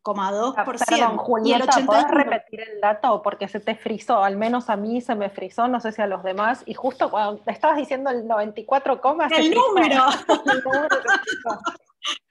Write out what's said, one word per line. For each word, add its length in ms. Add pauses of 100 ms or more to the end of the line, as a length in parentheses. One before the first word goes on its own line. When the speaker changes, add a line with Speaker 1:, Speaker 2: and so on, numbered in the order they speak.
Speaker 1:
coma 320
dos 200
por 240
ciento. 280
Speaker 2:
Ah, 60
perdón, 340
Speaker 1:
Y 80
el 80
Speaker 2:
Julieta, 60
¿podés 100
Speaker 1:
ochenta 240
y 20
uno. 200
Speaker 2:
repetir 360
el 220
dato? 400
Porque 260
se 140
te 140
frizó, 460
al 140
menos 340
a 60
mí 240
se 160
me 140
frizó, 400
no 100
sé 140
si 80
a 60
los 160
demás, 420
y 80
justo 360
cuando 320
te 100
estabas 260
diciendo 320
el 180
noventa 320
y 60
cuatro 340
coma, 300
se 80
Speaker 1:
El 100
Speaker 2:
frizó. 220
Speaker 1:
número. 400
Speaker 2:
<laughs> 180
El 380
número 240
se 300
frizó. 400 (720)